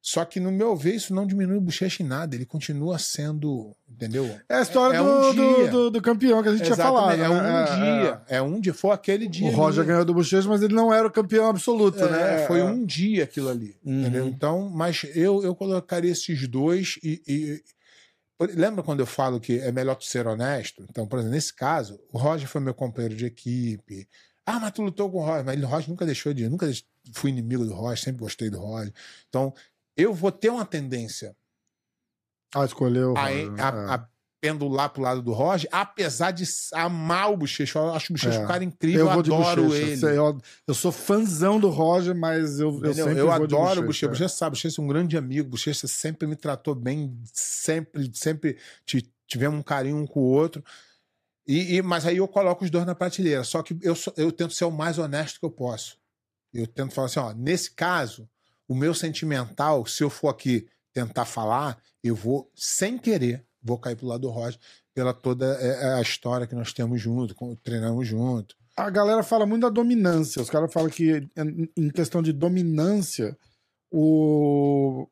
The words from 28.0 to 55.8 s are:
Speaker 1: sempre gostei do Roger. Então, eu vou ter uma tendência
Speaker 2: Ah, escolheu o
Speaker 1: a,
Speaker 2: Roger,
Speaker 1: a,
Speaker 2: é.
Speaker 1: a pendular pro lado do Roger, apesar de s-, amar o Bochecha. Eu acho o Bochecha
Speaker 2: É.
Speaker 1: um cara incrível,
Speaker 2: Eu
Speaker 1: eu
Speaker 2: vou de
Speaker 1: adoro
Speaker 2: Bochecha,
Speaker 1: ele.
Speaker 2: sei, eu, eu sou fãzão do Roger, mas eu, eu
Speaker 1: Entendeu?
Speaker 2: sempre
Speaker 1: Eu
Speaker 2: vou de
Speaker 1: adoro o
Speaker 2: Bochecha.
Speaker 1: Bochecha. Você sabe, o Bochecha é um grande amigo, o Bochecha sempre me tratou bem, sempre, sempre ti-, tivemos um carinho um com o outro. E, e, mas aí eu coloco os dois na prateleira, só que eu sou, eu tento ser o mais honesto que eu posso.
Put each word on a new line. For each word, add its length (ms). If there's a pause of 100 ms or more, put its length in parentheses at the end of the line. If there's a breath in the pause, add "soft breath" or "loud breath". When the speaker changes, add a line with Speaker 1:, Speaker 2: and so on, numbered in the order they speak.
Speaker 1:
sempre 160
gostei 300
do 100
Roger. 320 (380 loud breath)
Então, 240 (420 soft breath)
eu 160
vou 200
ter 180
uma 160
tendência 720 (1200)
Speaker 2:
Ah, 100
escolheu 480
o 40
Speaker 1:
a, 100
Speaker 2:
Roger, 320
Speaker 1:
a, 80
Speaker 2:
é. 260
Speaker 1:
a 140 (340)
pendular 480
pro 140
lado 180
do 120
Roger, 380
apesar 600
de 100
s-, 320
amar 580
o 60
Bochecha. 400
Eu 160
acho 180
o 40
Bochecha 240
Speaker 2:
É. 40
Speaker 1:
um 40
cara 160
incrível, 380
Speaker 2:
Eu 60
Speaker 1:
eu 60
Speaker 2:
vou 80
de 100
Speaker 1:
adoro 340
Speaker 2:
Bochecha, 200
Speaker 1:
ele. 120
Speaker 2:
sei, 200
eu, 240 (240 loud breath)
eu 80
sou 180
fãzão 680
do 100
Roger, 460
mas 440
eu, 120
eu 60
Speaker 1:
Entendeu? 160 (120)
Speaker 2:
sempre 140
Speaker 1:
Eu 80
Speaker 2:
vou 200
de 80
Speaker 1:
adoro 260
o 40
Speaker 2:
Bochecha. 220
Speaker 1:
Bochecha. 220
Você 60
sabe, 180
o 40
Bochecha 240
é 20
um 40
grande 280
amigo, 320
o 40
Bochecha 360
sempre 400
me 80
tratou 380
bem, 420 (160)
sempre, 840
sempre 420 (300 loud breath)
ti-, 200 (200)
tivemos 320
um 40
carinho 340
um 100
com 140
o 20
outro. 400 (840 soft breath)
E, 280
e, 80
mas 240
aí 100
eu 100
coloco 380
os 60
dois 120
na 120
prateleira, 480
só 180
que 220
eu 100
sou, 240
eu 140
tento 240
ser 100
o 60
mais 260
honesto 420
que 60
eu 60
posso. 480 (520)